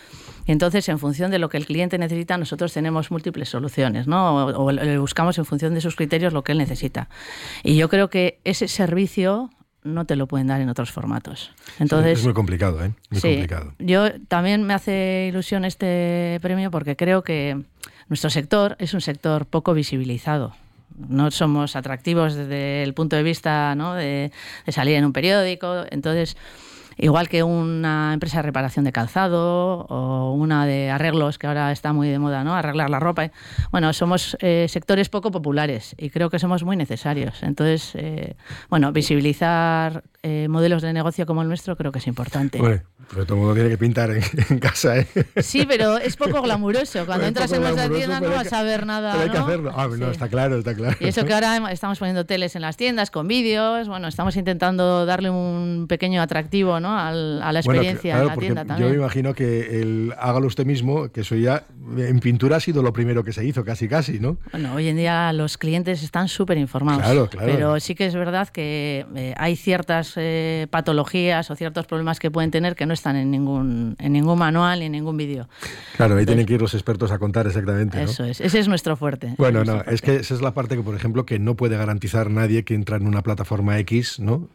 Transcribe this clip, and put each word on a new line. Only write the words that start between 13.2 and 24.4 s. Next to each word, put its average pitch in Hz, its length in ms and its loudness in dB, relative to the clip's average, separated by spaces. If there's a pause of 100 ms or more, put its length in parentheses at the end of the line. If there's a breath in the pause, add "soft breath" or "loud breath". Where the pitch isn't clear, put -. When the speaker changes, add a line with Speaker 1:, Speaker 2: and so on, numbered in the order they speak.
Speaker 2:
complicado. 82 500 -2
Speaker 1:
yo 190 340 4 (160)
también 190 360 2
me 202 100 0
hace 190 560 0
ilusión 185 340 -2
este 175 800 0
premio 185 280 -2
porque 147 260 -4
creo 185 260 2
que 143 400 -2 (480 loud breath)
nuestro 156 180 0
sector 202 500 2
es 175 140 -4
un 190 80 -2
sector 151 460 -2
poco 165 260 0
visibilizado. 131 800 -2 (560 soft breath)
No 139 220 2
somos 147 460 0
atractivos 147 580 0
desde 143 480 -4
el 139 100 -2
punto 156 240 0
de 151 60 4
vista, 151 520 0
¿no? 165 200 -4
de, 143 380 -4 (340 loud breath)